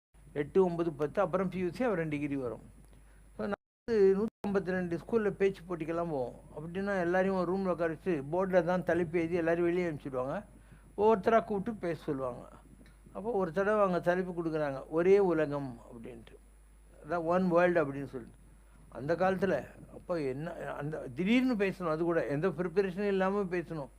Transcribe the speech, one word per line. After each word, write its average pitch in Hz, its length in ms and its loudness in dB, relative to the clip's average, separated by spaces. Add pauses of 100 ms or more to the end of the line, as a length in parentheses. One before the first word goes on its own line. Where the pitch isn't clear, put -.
(320)
எட்டு, 147 320 2
ஒன்பது, 170 280 0
பத்து, 147 280 -2
அப்புறம் 185 280 0
பி 180 100 -6
யு 185 100 -2
சி, 240 160 -4
அப்புறம் 175 240 0
டிகிரி 147 280 -4
வரும். 123 260 -6 (760)
So, 214 100 -6
நான் 202 60 -4 (320)
வந்து 196 320 6
நூத்தி 214 100 0 (220)
ஐம்பத்தி 196 160 0
ரெண்டு 180 320 -2
ஸ்கூல்ல 208 340 0
பேச்சு 196 320 0
போட்டிக்கெல்லாம் 165 320 -6
போவோம். 160 400 -4 (240)
அப்படின்னா, 190 420 -4
எல்லாரையும் 185 360 2
ஒரு 175 160 0
ரூம்ல 190 160 0
உட்கார 175 60 2
வச்சு, 160 480 -2 (100)
போர்டுல 185 320 4
தான் 180 200 0
தலைப்பு 170 340 0
எழுதி 165 160 -2
எல்லாரையும் 170 340 2
வெளியே 175 220 0
அனுப்பிச்சிடுவாங்க. 139 540 -6 (520)
ஒவ்வொருத்தரா 220 480 4
கூப்பிட்டு 208 360 -4
பேச 165 220 -4
சொல்லுவாங்க. 131 460 -6 (640)
அப்போ 202 180 -8
ஒரு 190 220 0
தடவை 196 280 2
அவங்க 180 200 2
தலைப்பு 175 420 0
கொடுக்குறாங்க, 151 460 -4
"ஒரே 175 300 6
உலகம்" 147 600 0 (140)
அப்படின்ட்டு, 117 420 -16 (720)
அதான் 170 160 -2
ஒன் 180 240 4
வேர்ல்டு 175 340 6
அப்படின்னு 147 40 2
சொல்லிட்டு. 135 500 -10 (520)
அந்த 143 260 -2
காலத்துல 185 500 0 (280)
அப்போ - 280 -6
என்ன, 143 300 -4
அந்த 147 640 -8
திடீர்னு 240 400 2
பேசணும், 190 340 -2
அது 156 140 0
கூட 165 240 2
எந்த 147 220 0
ப்ரிப்பரேஷனும் 180 500 0
இல்லாம 196 420 0
பேசணும். 165 480 -4 (100)